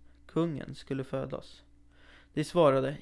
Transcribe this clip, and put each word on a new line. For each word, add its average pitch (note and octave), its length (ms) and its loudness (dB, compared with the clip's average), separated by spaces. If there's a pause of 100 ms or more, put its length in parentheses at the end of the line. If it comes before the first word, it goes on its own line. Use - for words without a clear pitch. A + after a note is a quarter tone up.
(280)
kungen, D#3+ 480 -2
skulle C3+ 280 -6
födas. C3+ 600 -8 (720)
De D#3 100 -2
svarade, C#3+ 580 4